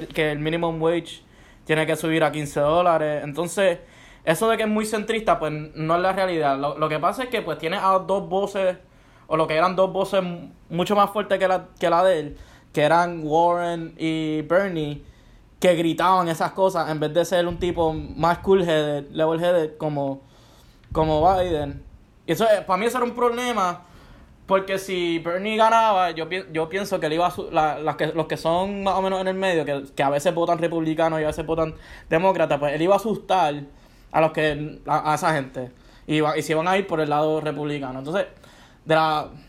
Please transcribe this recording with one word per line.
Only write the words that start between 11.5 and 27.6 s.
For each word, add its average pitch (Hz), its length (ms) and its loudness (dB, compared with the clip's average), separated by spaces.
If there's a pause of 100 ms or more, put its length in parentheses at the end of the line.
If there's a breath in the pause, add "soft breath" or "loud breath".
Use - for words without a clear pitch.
que 175 80 2
la 170 160 4
de 180 160 4
él, 147 160 -10 (380 loud breath)
que 151 80 2
eran 170 420 2
Warren 170 720 0
y 156 460 -4
Bernie, 160 600 -2 (560 soft breath)
que 180 180 4
gritaban 170 520 2
esas 165 240 -2
cosas 180 380 0
en 156 100 -2
vez 151 140 -2
de 170 100 4
ser 175 220 0
un 175 120 -6
tipo 170 360 0
más 160 460 -2
cool-headed, 156 720 2
level-headed 160 640 0
como, 139 420 -4 (720 soft breath)
como 156 300 2 (160)
Biden. 147 440 -2 (440)
Y 170 60 0
eso, 180 120 0
eh, 208 220 4
para 185 100 2
mí 202 80 0
eso 240 140 0
era 247 80 0
un 240 80 -4
problema, 233 720 0 (600 loud breath)
porque 196 340 0
si 175 420 -2
Bernie 190 360 -4
ganaba, 220 540 4
yo 160 180 -6
pi-, 185 240 -6
yo 160 160 -2
pienso 190 320 -4
que 160 60 -2
él 151 80 0
iba 175 140 2
a - 20 0
su-, 170 200 -8
la, 156 280 2